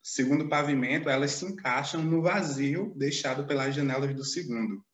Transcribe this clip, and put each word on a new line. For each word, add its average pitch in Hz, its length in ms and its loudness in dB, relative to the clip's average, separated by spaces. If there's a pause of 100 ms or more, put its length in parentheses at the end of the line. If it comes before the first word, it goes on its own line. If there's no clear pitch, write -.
segundo 143 440 2
pavimento, 147 600 2
elas 139 220 2
se - 140 -4
encaixam 139 580 -2
no 160 180 2
vazio 165 760 0
deixado 139 500 -2
pelas 139 260 0
janelas 139 420 0
do 135 100 -6
segundo. 113 680 -4